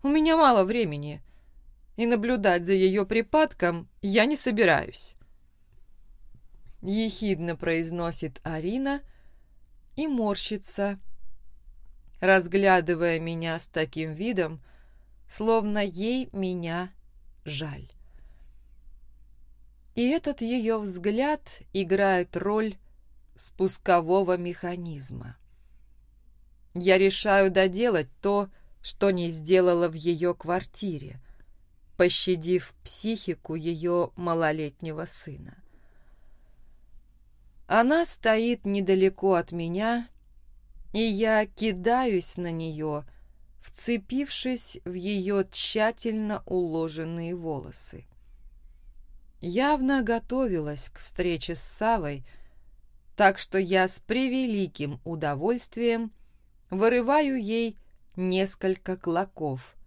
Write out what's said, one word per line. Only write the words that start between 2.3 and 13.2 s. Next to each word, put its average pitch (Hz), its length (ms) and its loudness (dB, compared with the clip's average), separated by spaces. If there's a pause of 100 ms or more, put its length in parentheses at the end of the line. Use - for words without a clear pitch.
за 185 100 2
её 190 320 4
припадком 220 800 0 (140)
я 208 240 4
не 294 100 0
собираюсь. 208 800 0 (1700)
Ехидно 196 760 -2
произносит 165 880 -4
Арина 233 580 -4 (960)
и 302 120 -4
морщится, 202 920 -4 (1200)
разглядывая 175 1000 4
меня 165 400 -4